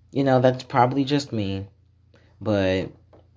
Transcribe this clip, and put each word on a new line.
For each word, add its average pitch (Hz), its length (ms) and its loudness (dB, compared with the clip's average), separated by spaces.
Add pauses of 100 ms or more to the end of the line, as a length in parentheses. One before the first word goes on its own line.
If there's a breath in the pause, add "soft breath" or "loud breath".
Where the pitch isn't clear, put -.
(120)
you 139 120 -2
know, 131 160 4
that's 127 240 2
probably 131 400 2
just 143 260 -2
me, 98 380 -6 (720 soft breath)
but 95 500 0 (460)